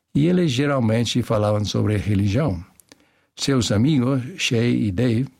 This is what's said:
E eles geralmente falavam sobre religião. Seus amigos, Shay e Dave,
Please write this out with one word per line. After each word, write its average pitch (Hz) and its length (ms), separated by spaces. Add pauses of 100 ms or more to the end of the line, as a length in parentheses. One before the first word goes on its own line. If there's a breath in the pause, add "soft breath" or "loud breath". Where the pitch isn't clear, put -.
(120)
E 147 140
eles 180 240
geralmente 120 720
falavam 104 420
sobre 104 320
religião. 98 640 (760 soft breath)
Seus 131 340
amigos, 131 500 (180)
Shay 120 480
e 104 40
Dave, 117 380 (120)